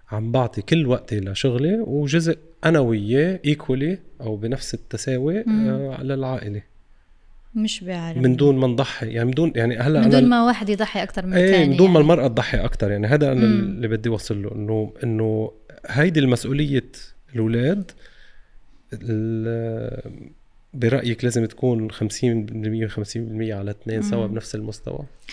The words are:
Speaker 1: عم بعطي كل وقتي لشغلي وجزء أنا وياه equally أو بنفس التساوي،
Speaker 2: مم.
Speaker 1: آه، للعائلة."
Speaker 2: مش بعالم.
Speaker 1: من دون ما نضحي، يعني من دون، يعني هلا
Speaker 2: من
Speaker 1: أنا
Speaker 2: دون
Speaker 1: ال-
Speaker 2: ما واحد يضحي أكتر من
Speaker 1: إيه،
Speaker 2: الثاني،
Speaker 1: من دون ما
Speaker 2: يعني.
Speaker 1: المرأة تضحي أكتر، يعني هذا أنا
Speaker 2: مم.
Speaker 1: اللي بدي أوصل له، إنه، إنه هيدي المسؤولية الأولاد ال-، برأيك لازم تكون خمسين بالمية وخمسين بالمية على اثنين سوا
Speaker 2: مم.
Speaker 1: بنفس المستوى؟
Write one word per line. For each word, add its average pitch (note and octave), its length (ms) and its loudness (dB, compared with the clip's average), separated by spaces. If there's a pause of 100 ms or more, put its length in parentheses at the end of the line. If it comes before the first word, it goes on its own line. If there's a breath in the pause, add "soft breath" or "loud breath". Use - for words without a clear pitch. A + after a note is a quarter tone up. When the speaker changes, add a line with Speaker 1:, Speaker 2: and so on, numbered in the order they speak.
(120 soft breath)
Speaker 1:
عم A2 200 -4
بعطي A#2+ 300 0
كل D#3+ 240 2
وقتي A2 340 0
لشغلي B2+ 600 0
وجزء D#3+ 580 0 (260)
أنا D#3+ 160 4
وياه B2+ 680 2
equally D3 500 0 (240)
أو A2 160 -6
بنفس A2+ 380 -6
التساوي، C#3 720 -4
Speaker 2:
مم. A3 220 2
Speaker 1:
آه، C3+ 340 -4
للعائلة." C3 600 -4 (920)
Speaker 2:
مش G#3+ 300 -2
بعالم. E3 380 -4
Speaker 1:
من B2+ 140 4
دون C#3 200 4
ما C3 100 2
نضحي، B2 400 -2
يعني A#2 180 -2
من B2 100 0
دون، D#3+ 220 0
يعني A#2 220 0
هلا C#3+ 220 2
Speaker 2:
من A3+ 40 6
Speaker 1:
أنا A3+ 40 6
Speaker 2:
دون B3+ 160 6
Speaker 1:
ال- B3 40 6
Speaker 2:
ما A#3+ 160 4
واحد A3 240 0
يضحي G#3 340 -2
أكتر F#3+ 240 -6
من F#3 60 -4
Speaker 1:
إيه، F3+ 120 4
Speaker 2:
الثاني، F3+ 260 6
Speaker 1:
من C#3 60 2
دون F3+ 100 8
ما F3+ 60 6
Speaker 2:
يعني. D#3 100 8
Speaker 1:
المرأة D3 260 4
تضحي A#2 300 -2
أكتر، G#2+ 320 0
يعني G#2 160 0
هذا C#3+ 260 4
أنا B2 140 4
Speaker 2:
مم. G#2+ 140 4
Speaker 1:
اللي G2 280 -2
بدي A2 200 -2
أوصل G#2 340 -2
له، G#2 120 -8
إنه، G#2+ 380 -2 (120)
إنه A2 480 0 (340)
هيدي D#3 340 2
المسؤولية C3+ 640 0 (500)
الأولاد A#2+ 560 0 (1000 soft breath)
ال-، A2+ 1400 -6 (440)
برأيك A#2+ 500 0
لازم A#2 220 2
تكون A2+ 440 -2
خمسين A2+ 560 0
بالمية A2 400 -4
وخمسين G#2+ 380 -6
بالمية A2 300 -4
على G2 160 -6
اثنين A2 320 -4
سوا - 240 -2
Speaker 2:
مم. G2+ 60 -6
Speaker 1:
بنفس A2 220 -8
المستوى؟ G#2+ 460 -8 (320 loud breath)